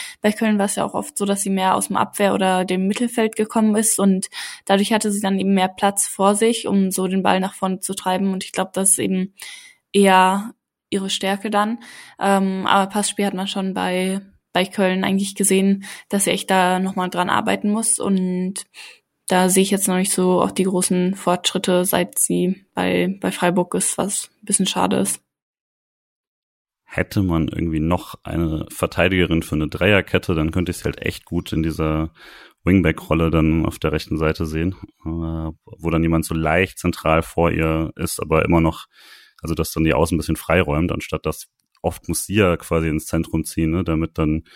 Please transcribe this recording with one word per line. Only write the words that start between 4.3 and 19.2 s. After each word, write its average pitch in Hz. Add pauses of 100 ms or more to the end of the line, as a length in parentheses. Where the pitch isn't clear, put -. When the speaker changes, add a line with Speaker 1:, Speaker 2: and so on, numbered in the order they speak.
Speaker 1:
dadurch 196
hatte 214
sie 202
dann 190
eben 190
mehr 185
Platz 202
vor 202
sich, 226
um 196
so 185
den 190
Ball 185
nach 190
vorne 190
zu -
treiben 190
und 190
ich -
glaub, 190
das 190
ist -
eben 190 (600)
eher 196 (360)
ihre 190
Stärke 196
dann. 208 (400)
Ähm, 190
aber 196
Passspiel 202
hat 196
man 190
schon 190
bei, 185 (320)
bei 185
Köln 190
eigentlich 196
gesehen, 196 (240)
dass 202
sie -
echt -
da 185
nochmal 190
dran 180
arbeiten 208
muss 220
und 185 (600)